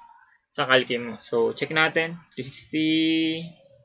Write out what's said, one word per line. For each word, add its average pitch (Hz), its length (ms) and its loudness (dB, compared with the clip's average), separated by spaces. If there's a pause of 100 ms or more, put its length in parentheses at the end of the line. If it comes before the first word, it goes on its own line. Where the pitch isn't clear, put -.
(520)
sa 139 160 -2
kalki 127 320 4
mo. 117 240 -8
So, 113 320 2
check - 160 -4
natin. 160 480 0 (160)
Three 127 80 -6
sixty. 156 480 -4 (920)